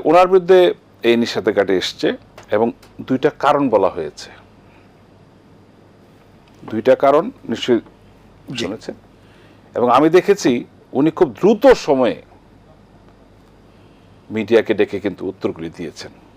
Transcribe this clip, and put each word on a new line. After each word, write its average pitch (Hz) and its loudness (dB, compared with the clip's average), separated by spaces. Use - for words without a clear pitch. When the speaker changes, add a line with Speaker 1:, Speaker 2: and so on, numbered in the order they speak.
Speaker 1:
ওনার 180 4
বিরুদ্ধে 180 4
এই 117 2
নিষেধাজ্ঞাটি 101 -2
এসছে 95 -4
এবং 113 -2
দুইটা 131 -2
কারণ 143 0
বলা 101 2
হয়েছে। 80 -10
দুইটা 113 0
কারণ 143 2
নিশ্চয়ই 113 -2
Speaker 2:
জি। 120 -10
Speaker 1:
শুনেছেন। - -12
এবং 120 0
আমি 139 4
দেখেছি 170 0
উনি 151 0
খুব 165 0
দ্রুত 226 4
সময়ে 127 0
মিডিয়াকে 107 0
ডেকে 101 -2
কিন্তু 90 -8
উত্তরগুলি 82 -10
দিয়েছেন, - -14